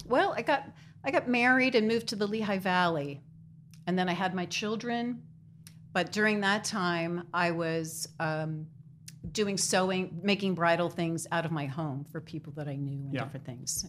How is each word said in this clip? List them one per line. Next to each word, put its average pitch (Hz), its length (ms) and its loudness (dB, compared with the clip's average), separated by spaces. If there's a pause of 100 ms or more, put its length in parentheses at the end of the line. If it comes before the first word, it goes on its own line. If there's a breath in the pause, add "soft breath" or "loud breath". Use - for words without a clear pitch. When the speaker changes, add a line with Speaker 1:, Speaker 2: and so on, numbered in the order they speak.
Speaker 1:
well, 311 320 4
I - 60 -2
got, 285 260 0 (360 loud breath)
I 277 60 -2
got 262 160 2
married 254 480 6
and 214 120 4
moved 233 200 2
to 220 80 -6
the 208 120 0
Lehigh 208 320 0
Valley. 170 600 2 (640)
And 180 140 2
then 185 80 2
I 175 60 2
had 180 200 0
my 185 120 -2
children. 233 760 -4 (720 loud breath)
But 175 220 0
during 214 280 4
that 202 220 2
time, 175 680 -2
I 170 180 2
was, 165 560 -2 (120)
um, 156 480 -4 (680)
doing 202 240 0
sewing, 185 680 0
making 196 320 2
bridal 170 340 4
things 165 420 -2
out 170 140 0
of 160 60 -2
my 147 140 -2
home 143 400 -4
for - 160 -10
people 156 320 -12
that 151 140 -8
I 139 80 -6
knew 139 300 -6
and 139 80 -8
Speaker 2:
Yeah. 123 120 -2
Speaker 1:
different 131 200 -12
things, 127 440 -8